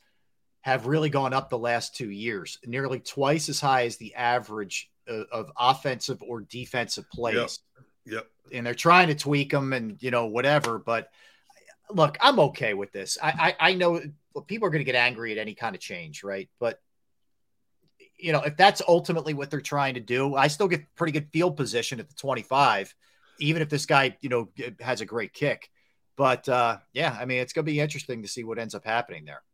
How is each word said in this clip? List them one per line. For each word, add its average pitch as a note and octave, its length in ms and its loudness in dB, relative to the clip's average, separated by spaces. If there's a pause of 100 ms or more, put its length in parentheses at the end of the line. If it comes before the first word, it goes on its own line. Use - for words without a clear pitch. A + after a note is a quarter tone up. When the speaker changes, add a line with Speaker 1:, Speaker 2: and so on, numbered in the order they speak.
(600)
Speaker 1:
have C3 260 -2
really D#3 220 2
gone C3+ 240 0
up C3+ 160 -2
the B2 80 -2
last A#2+ 380 -2
two A2+ 140 -8
years, G2+ 560 -8
nearly B2+ 340 -4
twice D3 480 0
as D3 140 -4
high C3 240 4
as A2+ 120 -4
the G#2+ 180 -18
average, A2 760 -2 (180)
uh, A2 240 -6
of A2 260 -8
offensive B2+ 640 0
or A2+ 200 -10
defensive A#2+ 680 -6
plays. A#2 500 -2 (460)
Speaker 2:
Yep. A2 100 -8
Yep. A2 120 -8 (240)
Speaker 1:
And A#2+ 140 -6
they're A#2+ 80 -2
trying F3 340 6
to D3+ 80 0
tweak C#3+ 380 0
'em C3+ 180 0
and, A2+ 320 -4
you B2+ 80 -4
know, A#2+ 140 0
whatever. A#2+ 520 2
But A2+ 320 -4 (800)
look, D#3 300 4
I'm B3 200 6
okay B2 340 2
with G2 180 -6
this. G2 320 -6
I, D#3+ 360 0
I, E3 100 6
I F#3+ 60 4
know F3 260 2 (460)
people G#3+ 200 -2
are E3 40 0
gonna D3+ 120 -2
get B2+ 120 -2
angry A#2+ 360 0
at G#2+ 60 -4
any G#2+ 180 -6
kind G2 180 -6
of F2+ 60 -14
change, E2+ 440 -12
right? G2 260 -6 (100)
But, A#2 220 -4 (1400)
you E3 160 0
know, C#3 80 4
if D3+ 160 -2
that's G3 280 8
ultimately E3 480 2
what C#3 160 -4
they're D3 120 -4
trying C#3 320 0
to B2 80 -8
do, C3+ 340 0
I C#3 120 6
still F#3+ 200 0
get E3 160 -2 (120)
pretty D#3+ 180 0
good D3+ 180 -4
field E3+ 240 2
position A#2 460 -4
at - 80 -18
the - 60 -20
twenty-five, B2+ 800 2 (460)
even D#3 220 2
if D3+ 80 -2
this D3 160 -2
guy, C3+ 340 4
you C#3+ 80 -8
know, A#2 300 -2
g-, A#2+ 240 -10
has D3+ 180 -4
a A2 60 -8
great G#2 280 -6
kick. - 360 -4 (460)
But, C3 340 2
uh, A#2+ 280 2 (160)
yeah, C3+ 260 -2
I B2 60 -8
mean, B2+ 140 -2
it's B2 140 -6
gonna D#3 120 -2
be D3+ 140 0
interesting C3+ 440 -4
to G2 40 -12
see A#2+ 160 -10
what A2 140 -8
ends A2+ 160 -8
up G2+ 100 -10
happening A2 400 -4
there. D2 200 -16 (100)